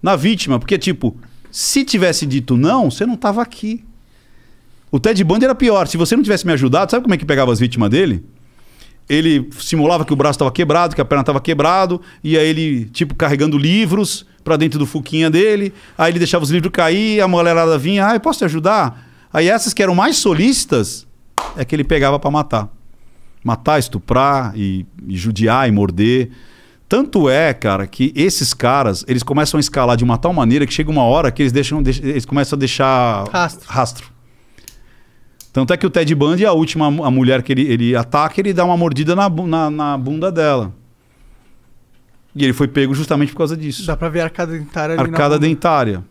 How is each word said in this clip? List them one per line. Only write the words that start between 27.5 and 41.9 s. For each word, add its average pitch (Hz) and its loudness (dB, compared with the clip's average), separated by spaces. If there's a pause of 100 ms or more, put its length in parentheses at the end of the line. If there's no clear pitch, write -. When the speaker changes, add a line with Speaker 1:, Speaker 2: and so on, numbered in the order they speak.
Speaker 1:
cara, 98 -2
que 131 -2
esses 151 0
caras, 120 0
eles 123 0
começam 147 0
a 151 2
escalar 123 0
de 120 2
uma 120 2
tal 175 -2
maneira 139 2
que - -8
chega 151 -2
uma 147 2
hora 131 4
que 127 -4
eles 131 2
deixam, 143 0
deix-, 135 0
eles 135 -4
começam 139 -2
a - -4
deixar 123 0
Speaker 2:
Rastro. 175 -4
Speaker 1:
rastro. - -4 (1500)
Tanto 131 0
é 175 0
que - -2
o - 2
Ted 165 0
Bundy, 160 2
a 208 4
última 160 0
mu-, 156 -2
a 139 0
mulher 127 2
que 123 -4
ele, 131 0
ele 120 0
ataca, 143 0
ele 190 0
dá 175 2
uma 175 2
mordida 156 0
na 196 2
bu-, 175 -4
na, 160 0
na 151 -4
bunda 156 -4
dela. 143 0 (1600)